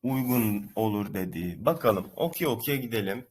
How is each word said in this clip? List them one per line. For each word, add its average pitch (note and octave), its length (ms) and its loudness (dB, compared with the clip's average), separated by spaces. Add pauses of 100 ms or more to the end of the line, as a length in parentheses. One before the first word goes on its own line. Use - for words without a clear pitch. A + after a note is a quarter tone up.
uygun A#2+ 720 2
olur G#2 380 0
dedi. F2+ 520 -4
Bakalım, A2+ 500 2
okuya E3+ 340 0
okuya B2+ 280 0
gidelim. A2+ 540 -4